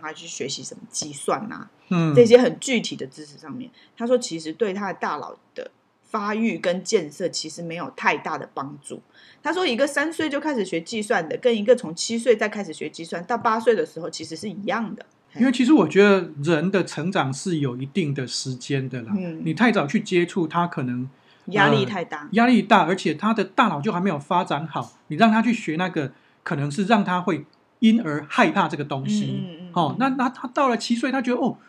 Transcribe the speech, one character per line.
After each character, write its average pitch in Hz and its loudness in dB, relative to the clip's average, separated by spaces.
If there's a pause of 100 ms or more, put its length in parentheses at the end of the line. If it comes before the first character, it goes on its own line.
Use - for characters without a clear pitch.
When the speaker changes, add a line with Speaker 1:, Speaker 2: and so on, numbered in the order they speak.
Speaker 1:
他 156 -12
去 160 -16
学 139 -8
习 131 -10
什 - -14
么 - -20
计 147 -8
算 143 -2 (120)
啊， - -16 (200)
Speaker 2:
嗯。 165 2
Speaker 1:
这 - 10
些 233 10
很 226 2
具 233 0
体 - -8
的 135 -10
知 151 -16
识 147 -20
上 151 -18
面， 127 -14 (260)
他 233 -8
说 247 4
其 165 -4
实 156 -8
对 190 -2
他 202 -6
的 180 -4
大 170 -4
脑 - -12 (180)
的 - -12 (320)
发 208 -4
育 220 0
跟 180 -2
建 170 0
设 170 -4
其 - -8
实 151 -14
没 165 -10
有 165 -8
太 175 0
大 151 -6
的 - -12
帮 143 -8
助。 - -14 (400)
他 311 -2
说 359 0
一 240 0
个 269 2
三 294 0
岁 311 -4
就 285 -2
开 302 -2
始 214 0
学 175 -4
计 214 -6
算 196 0
的， - -6
跟 233 2
一 202 -2
个 240 8
从 165 -6
七 226 -4
岁 233 4
再 214 0
开 208 -6
始 165 -10
学 151 -10
计 165 -14
算 170 -8
到 233 -2
八 226 0
岁 226 4
的 160 0
时 160 -10
候 165 -8
其 170 -12
实 160 -12
是 214 -10
一 190 -10
样 220 -4
的。 - -16 (300)
Speaker 2:
因 233 2
为 269 4
其 254 2
实 294 6
我 208 8
觉 175 4
得 190 6 (100)
人 165 2
的 185 2
成 165 -4
长 147 0
是 165 -4
有 131 -2
一 131 -8
定 143 -2
的 135 -6
时 127 -8
间 131 -4
的 123 -8
啦。 113 -10
Speaker 1:
嗯。 170 -6
Speaker 2:
你 160 -2
太 220 4
早 175 2
去 165 0
接 175 0
触 175 -2
他， 170 0
可 170 -6
能， 123 -4 (380)
Speaker 1:
压 202 2
力 - 4
太 180 -4
大。 151 -10
Speaker 2:
呃， - -14
压 233 4
力 247 6
大， 185 6
而 185 0
且 170 0
他 208 -2
的 214 0
大 226 2
脑 147 -2
就 208 -2
还 175 -2
没 190 0
有 151 -2
发 180 0
展 156 -4
好， 135 -8 (140)
你 151 -6
让 226 8
他 220 4
去 226 2
学 156 -4
那 180 -2
个， 147 -4 (300)
可 170 -4
能 143 -2
是 185 -2
让 202 4
他 180 -2
会 170 -4 (340)
因 226 6
而 147 -6
害 208 4
怕 170 0
这 151 -8
个 143 -6
东 135 -6
西。 208 0
Speaker 1:
嗯， 131 -4
嗯， 175 -12
嗯， - -16
Speaker 2:
哦， 170 2
Speaker 1:
嗯。 185 -6
Speaker 2:
那， 269 2
那 262 0
他 - -12
到 277 2
了 226 0
七 233 -2
岁， 247 -2
他 269 -2
觉 247 -2
得 277 -2
，“哦， 175 0 (120)